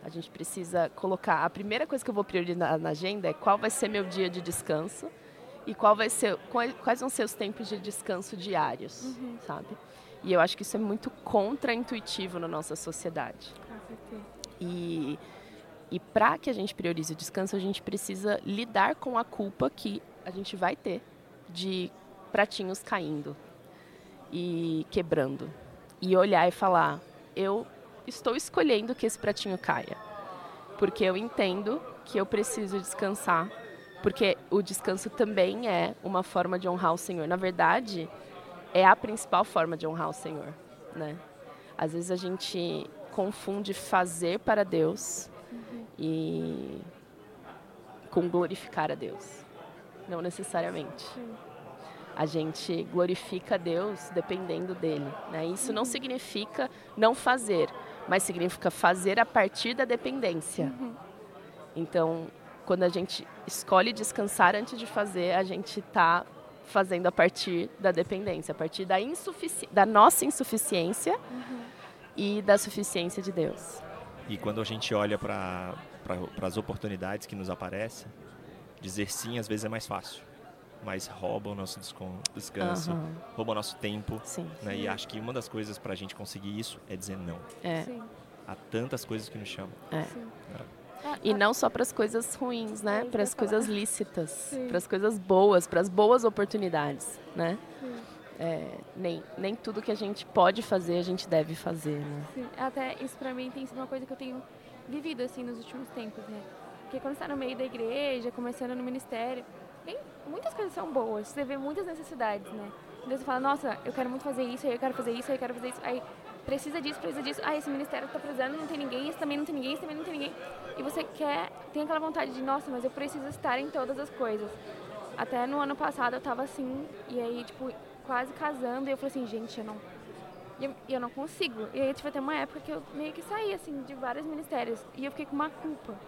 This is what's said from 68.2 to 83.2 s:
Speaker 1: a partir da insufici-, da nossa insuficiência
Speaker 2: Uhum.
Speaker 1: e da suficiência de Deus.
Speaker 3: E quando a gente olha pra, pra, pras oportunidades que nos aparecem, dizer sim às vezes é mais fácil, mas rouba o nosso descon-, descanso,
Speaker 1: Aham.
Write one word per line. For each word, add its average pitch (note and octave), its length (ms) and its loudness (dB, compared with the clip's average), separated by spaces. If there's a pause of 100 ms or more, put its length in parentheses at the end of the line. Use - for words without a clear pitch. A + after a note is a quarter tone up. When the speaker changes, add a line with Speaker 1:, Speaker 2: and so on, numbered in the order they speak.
Speaker 1:
a - 20 0
partir E3 300 -4
da F#3 160 4
insufici-, E4 680 -6
da G3 160 12
nossa A3 380 12
insuficiência A3 920 4 (160)
Speaker 2:
Uhum. B3 300 -8 (560)
Speaker 1:
e G3+ 260 2
da G3+ 160 10
suficiência G3 640 -2
de F#3 100 -4
Deus. - 480 -2 (480)
Speaker 3:
E G#2+ 80 -4
quando G#2 240 -2
a A2 40 2
gente G#2+ 300 -2
olha G#2 220 4
pra, F#2 580 -2 (300)
pra, F#2 120 -2 (200)
pras F#2 220 -2
oportunidades G2+ 680 -4
que - 80 -10
nos F#2+ 140 -6
aparecem, F#2 640 -6 (720)
dizer G2 300 -4
sim A#2+ 280 -4
às G#2+ 100 -4
vezes G#2+ 160 -2
é A2 60 -2
mais A2+ 160 -6
fácil, - 360 -8 (600)
mas F#2+ 220 -4
rouba G2+ 420 -4
o G#2 60 -4
nosso F#2+ 260 -8
descon-, F#2 400 -10 (140)
descanso, F3 560 -2
Speaker 1:
Aham. D#3+ 220 -4 (220)